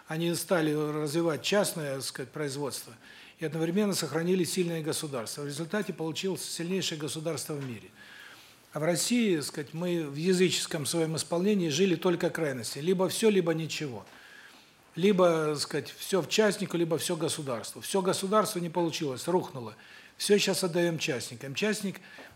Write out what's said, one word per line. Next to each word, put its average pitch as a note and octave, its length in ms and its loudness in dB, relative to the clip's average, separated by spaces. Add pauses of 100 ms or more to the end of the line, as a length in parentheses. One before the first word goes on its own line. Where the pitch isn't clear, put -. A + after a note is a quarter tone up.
они E3+ 260 -2
стали D#3 380 2
развивать D3+ 680 0
частное, E3+ 520 0
так C3+ 80 -6
сказать, B2+ 300 -8
производство C#3 600 -6 (460)
и D#3+ 60 -6
одновременно E3+ 500 2
сохранили E3+ 480 2
сильное E3+ 400 0
государство. C#3+ 600 -4
В C#3+ 40 -6
результате E3 460 -4
получилось D#3+ 500 -4
сильнейшее E3+ 560 -4
государство D#3 560 -4
в C#3 100 -6
мире. G#2 240 -10 (840)
А D3+ 80 -6
в - 20 -4
России, F3+ 540 2
так C#3 80 0
сказать, D3 300 -8
мы E3+ 340 -2
в C#3 80 -8
языческом E3+ 680 2
своем D#3+ 280 2
исполнении F3 540 2
жили E3+ 260 4
только F3 340 2
крайности. C#3 520 -4
Либо F3+ 280 2
все, A3 220 2
либо E3+ 240 4
ничего. D3 500 -6 (920)
Либо, E3+ 560 6
так C#3+ 60 -2
сказать, - 380 -4
все - 240 0
в C#3+ 80 -2
частнику, G3 480 2
либо E3 220 2
все F3 160 -2
государству. C3+ 680 -4
Все G3 220 0
государству F#3+ 580 2
не E3+ 100 -4
получилось, D#3 580 -2
рухнуло. B2+ 480 -2 (400)
Все G#3 200 4
щас F#3+ 280 2
отдаем E3+ 340 2
частникам. C3 560 -6
Частник G3+ 460 -2 (360)